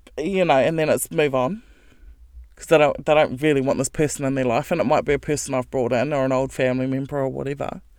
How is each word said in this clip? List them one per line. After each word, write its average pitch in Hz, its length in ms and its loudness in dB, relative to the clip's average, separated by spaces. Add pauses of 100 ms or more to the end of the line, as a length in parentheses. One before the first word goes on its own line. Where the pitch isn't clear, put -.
(160)
you 185 300 0
know, 156 100 4
and 160 220 2
then 156 100 0
it's 123 220 0
move 151 240 0
on. 135 280 -2 (920)
'Cause - 140 -18
they 160 100 6
don't, 147 260 2
they 160 80 2
don't 147 300 2
really 147 180 4
want 135 160 0
this 131 140 -2
person 143 340 -2
in 135 120 -2
their 131 100 0
life. 123 240 0
And 170 100 0
it - 40 0
might 156 200 2
be 143 80 0
a 143 60 2
person 143 340 -4
I've 127 180 -4
brought 123 220 -2
in 131 220 0
or 135 100 0
an 131 80 0
old 131 180 -2
family 131 360 -2
member 135 320 -4
or 135 100 -2
whatever. 139 540 -8 (160)